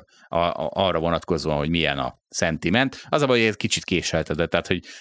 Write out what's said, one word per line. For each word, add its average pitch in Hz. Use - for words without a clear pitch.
a, -
a, 85
arra 90
vonatkozóan, 80
hogy 73
milyen 78
a 64
szentiment. 90
Az 147
a 143
baj, 123
hogy 113
ez 104
kicsit -
késeltetett, 82
tehát, 85
hogy 90